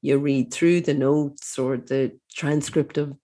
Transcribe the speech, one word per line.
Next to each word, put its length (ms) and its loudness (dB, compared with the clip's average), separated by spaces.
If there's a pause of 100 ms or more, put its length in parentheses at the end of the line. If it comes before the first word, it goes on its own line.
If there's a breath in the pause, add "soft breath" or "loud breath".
you 160 2
read 340 0
through 300 2
the 140 0
notes 640 0
or 180 0
the 400 -2 (180)
transcript 640 -2
of 260 -4